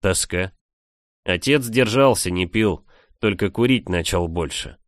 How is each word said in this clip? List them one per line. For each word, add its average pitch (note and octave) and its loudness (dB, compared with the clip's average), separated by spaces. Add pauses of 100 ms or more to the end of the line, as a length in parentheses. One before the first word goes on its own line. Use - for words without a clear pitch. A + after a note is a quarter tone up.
Тоска. F#2 -2 (720)
Отец C3 0
держался, A#2 2
не F2+ 0
пил, G#2+ 0 (340)
только G2+ -2
курить B2 0
начал F2 -2
больше. E2 -8 (100)